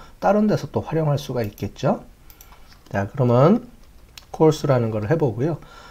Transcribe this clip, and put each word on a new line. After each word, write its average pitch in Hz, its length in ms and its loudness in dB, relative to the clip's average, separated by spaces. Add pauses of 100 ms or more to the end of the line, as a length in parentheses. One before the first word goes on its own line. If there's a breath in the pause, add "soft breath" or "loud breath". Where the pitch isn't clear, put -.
(200 loud breath)
다른 208 260 2
데서 151 240 -2
또 107 100 -4
활용할 151 380 -2
수가 135 240 -6
있겠죠. 127 640 -4 (880 soft breath)
자, 101 220 -4
그러면 131 560 4 (600)
콜스라는 143 600 2
거를 107 200 -4
해보고요. 151 480 -2 (320 loud breath)